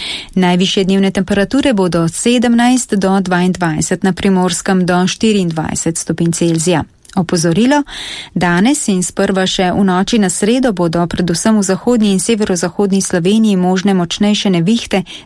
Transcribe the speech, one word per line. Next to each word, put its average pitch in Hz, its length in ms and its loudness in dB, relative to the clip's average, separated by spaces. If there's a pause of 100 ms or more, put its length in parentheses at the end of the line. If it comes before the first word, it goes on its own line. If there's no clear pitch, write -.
(360)
Najvišje 180 480 2
dnevne 190 280 2
temperature 202 600 0
bodo 180 300 0
od 165 100 -2
sedemnajst 240 800 2
do 190 260 2
dvaindvajset, 180 840 -2
na 190 100 2
Primorskem 185 720 0
do 180 220 2
štiriindvajset 170 920 -2
stopinj 170 340 -2
Celzija. 165 520 0 (320)
Opozorilo: 190 680 2 (500)
danes 185 540 0
in 185 160 0
sprva 196 440 -2
še 185 240 0
v 202 140 0
noči 185 340 0
na 185 100 2
sredo 247 440 0
bodo 175 340 0
predvsem 185 520 0
v 196 40 2
zahodni 214 480 0
in 190 80 2
severozahodni 196 800 0
Sloveniji 196 540 2
možne 185 380 0
močnejše 202 560 0
nevihte 185 540 0 (220)